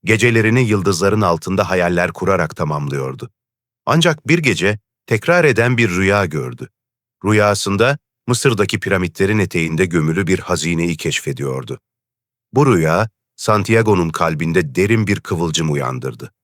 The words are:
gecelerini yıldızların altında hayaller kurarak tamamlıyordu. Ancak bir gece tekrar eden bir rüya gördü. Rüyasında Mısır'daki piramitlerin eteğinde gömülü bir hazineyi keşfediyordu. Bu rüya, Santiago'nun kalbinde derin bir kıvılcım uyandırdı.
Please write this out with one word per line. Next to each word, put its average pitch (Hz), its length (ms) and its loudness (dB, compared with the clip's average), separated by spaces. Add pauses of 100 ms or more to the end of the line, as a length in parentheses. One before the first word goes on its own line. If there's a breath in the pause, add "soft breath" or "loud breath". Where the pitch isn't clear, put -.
gecelerini 113 580 2
yıldızların 98 600 2
altında 90 480 0
hayaller 87 420 0
kurarak 87 440 -2
tamamlıyordu. 69 720 -6 (560)
Ancak 156 420 0
bir 165 120 2
gece 104 400 0 (280)
tekrar 165 380 2
eden 120 320 2
bir 113 120 2
rüya 95 360 2
gördü. 65 440 -8 (560)
Rüyasında 104 720 2 (300)
Mısır'daki 113 520 0
piramitlerin 95 600 -2
eteğinde 82 460 0
gömülü 82 420 0
bir 90 120 0
hazineyi 85 580 -2
keşfediyordu. 65 800 -6 (760)
Bu 135 220 4
rüya, 85 340 2 (260)
Santiago'nun 107 760 2
kalbinde 82 680 -2
derin 101 320 2
bir 98 120 0
kıvılcım 82 520 -4
uyandırdı. 65 600 -6 (120)